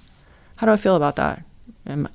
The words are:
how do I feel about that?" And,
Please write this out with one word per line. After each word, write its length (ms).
how 100
do 40
I 60
feel 180
about 220
that?" 240
And, 280